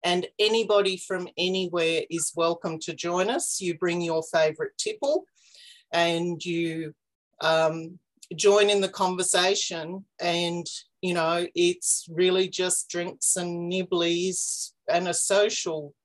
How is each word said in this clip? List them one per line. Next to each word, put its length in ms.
And 220
anybody 580
from 400
anywhere 720
is 260
welcome 440
to 140
join 340
us. 320
You 160
bring 240
your 220
favourite 560
tipple 460
and 520
you, 500
um, 580
join 360
in 100
the 80
conversation. 1160
And, 460
you 140
know, 400
it's 560
really 380
just 400
drinks 480
and 360
nibblies 1000
and 200
a 60
social 800